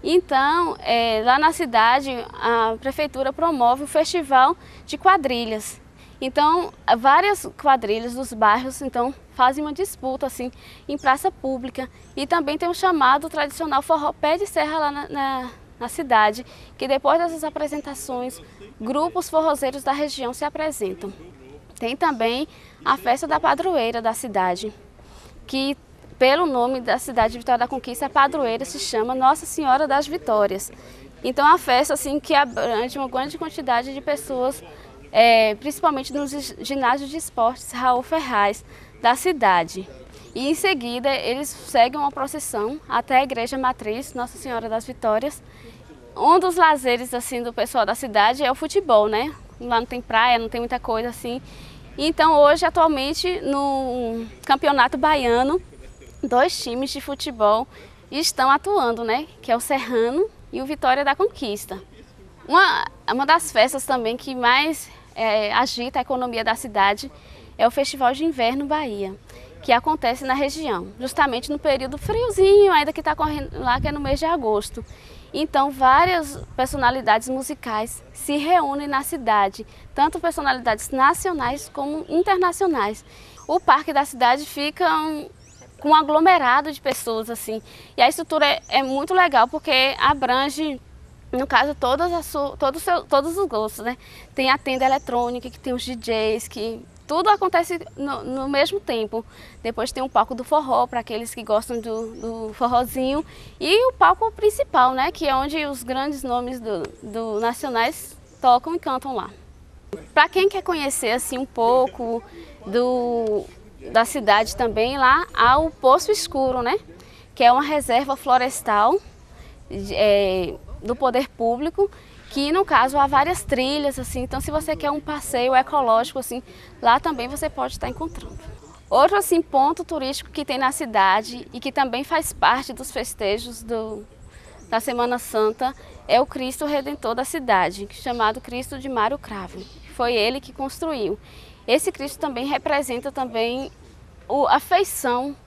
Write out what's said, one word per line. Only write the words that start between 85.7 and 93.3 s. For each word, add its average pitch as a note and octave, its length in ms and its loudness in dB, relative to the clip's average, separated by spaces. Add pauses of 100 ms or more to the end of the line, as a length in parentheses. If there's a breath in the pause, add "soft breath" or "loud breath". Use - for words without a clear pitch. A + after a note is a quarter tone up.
com D4 120 -4
um D#4 40 10
aglomerado D4+ 800 4
de - 80 -12
pessoas, A3+ 500 -4
assim. A3 320 -8 (340 loud breath)
E A#3+ 60 4
a B3 60 6
estrutura D#4 360 0
é, C#4+ 160 2 (100)
é C4+ 120 2
muito C#4 320 -2
legal, C#4 320 6
porque C4+ 540 0
abrange, C#4 800 0 (500)
no B3+ 160 -2
caso, C#4 300 2
todas C#4+ 360 0
as E4+ 140 -4
su-, C#4+ 320 -6
todo C#4 180 -2
o E4 40 -10
seu, F4 240 0
todos D4 320 0